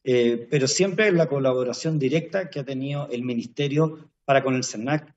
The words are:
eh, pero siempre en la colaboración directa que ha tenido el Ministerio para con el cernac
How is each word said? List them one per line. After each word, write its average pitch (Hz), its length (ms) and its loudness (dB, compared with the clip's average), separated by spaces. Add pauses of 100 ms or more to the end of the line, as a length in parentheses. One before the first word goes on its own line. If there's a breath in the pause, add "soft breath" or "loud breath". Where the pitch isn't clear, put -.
eh, 120 440 2
pero 135 200 2
siempre 196 400 2
en 185 80 4
la 165 100 4
colaboración 135 720 0
directa 165 500 0
que 151 120 -8
ha 135 40 -8
tenido 139 460 -6
el 123 140 -4
Ministerio 143 840 -2 (160)
para 135 200 4
con 131 100 0
el 127 80 0
cernac 135 540 -4